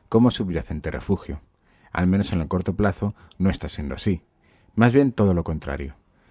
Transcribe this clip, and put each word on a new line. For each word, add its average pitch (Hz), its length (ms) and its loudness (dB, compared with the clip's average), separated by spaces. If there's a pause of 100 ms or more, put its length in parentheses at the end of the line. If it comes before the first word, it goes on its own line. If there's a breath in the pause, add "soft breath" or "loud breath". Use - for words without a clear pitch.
como 117 220 6
subyacente 82 600 -4
refugio. 73 500 -4 (520 soft breath)
Al 90 140 0
menos 98 260 2
en 87 80 0
el 78 80 -4
corto 90 280 -2
plazo 104 380 -2 (240 loud breath)
no 92 120 2
está 80 180 -4
siendo 69 260 -8
así. 90 280 -2 (520 soft breath)
Más 117 180 4
bien 135 200 4
todo 98 220 2
lo 85 80 2
contrario. 71 540 -8 (340 soft breath)